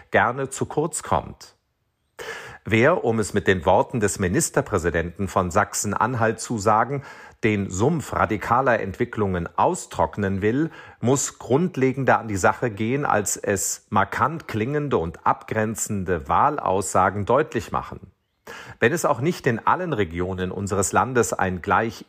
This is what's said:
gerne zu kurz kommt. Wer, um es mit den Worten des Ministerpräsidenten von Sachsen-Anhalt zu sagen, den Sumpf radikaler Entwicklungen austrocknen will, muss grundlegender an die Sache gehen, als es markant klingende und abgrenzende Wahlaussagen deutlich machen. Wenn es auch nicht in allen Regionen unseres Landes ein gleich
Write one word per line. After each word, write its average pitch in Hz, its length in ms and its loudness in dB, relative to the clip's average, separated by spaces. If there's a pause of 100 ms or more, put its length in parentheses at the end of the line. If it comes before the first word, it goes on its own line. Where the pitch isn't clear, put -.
(100)
gerne 123 400 0
zu - 160 -4
kurz - 360 -4
kommt. - 520 -4 (1120)
Wer, 117 380 4
um 113 160 2
es 98 120 -2
mit 98 140 0
den 95 180 2
Worten 110 360 4
des 101 180 0
Ministerpräsidenten 87 1080 0
von 90 220 0
Sachsen-Anhalt 110 920 0
zu 120 180 -6
sagen, 117 460 0 (380)
den 104 280 0
Sumpf 123 420 0
radikaler 117 680 2
Entwicklungen 98 760 -2
austrocknen 101 840 0
will, 135 280 0 (300)
muss 131 380 0
grundlegender 131 800 2
an 110 100 -4
die 101 80 -2
Sache 107 340 2
gehen, 110 360 -2
als 101 320 2
es - 500 -2
markant 117 580 0
klingende 131 520 0
und 85 280 -2
abgrenzende 98 1040 -2
Wahlaussagen 98 960 2
deutlich 123 480 0
machen. - 380 -8 (680)
Wenn 117 140 4
es 165 140 -2
auch 127 160 0
nicht 175 240 -2
in 113 200 0
allen 156 280 0
Regionen 92 560 -2
unseres 98 420 -2
Landes 113 400 2
ein 92 300 -2
gleich 107 460 0